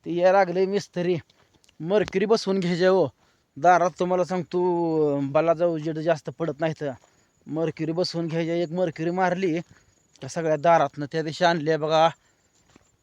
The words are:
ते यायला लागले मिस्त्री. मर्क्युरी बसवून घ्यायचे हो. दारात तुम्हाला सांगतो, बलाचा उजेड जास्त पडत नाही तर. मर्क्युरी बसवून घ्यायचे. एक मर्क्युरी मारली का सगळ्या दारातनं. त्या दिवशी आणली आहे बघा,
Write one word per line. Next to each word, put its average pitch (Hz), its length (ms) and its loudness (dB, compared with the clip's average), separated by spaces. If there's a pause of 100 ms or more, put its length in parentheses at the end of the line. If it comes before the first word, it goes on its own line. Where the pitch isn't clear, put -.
ते 165 100 -6
यायला 180 220 4
लागले 185 280 2
मिस्त्री. 180 520 -2 (640)
मर्क्युरी 185 460 0
बसवून 196 340 0
घ्यायचे 175 280 0
हो. 185 200 4 (500)
दारात 170 320 6 (100)
तुम्हाला 180 240 0
सांगतो, 170 960 0
बलाचा 156 460 0
उजेड 160 320 -4
जास्त 160 320 -2
पडत 147 300 -6
नाही 160 220 -2
तर. 143 100 -6 (560)
मर्क्युरी 156 440 -4
बसवून 170 360 -4
घ्यायचे. 165 340 -2
एक 165 100 -4
मर्क्युरी 170 400 -2
मारली 180 480 -2 (640)
का 135 60 -14
सगळ्या 160 280 -2
दारातनं. 147 560 2
त्या 160 100 -4
दिवशी 156 240 -4
आणली 170 240 2
आहे 156 80 2
बघा, 156 320 2 (920)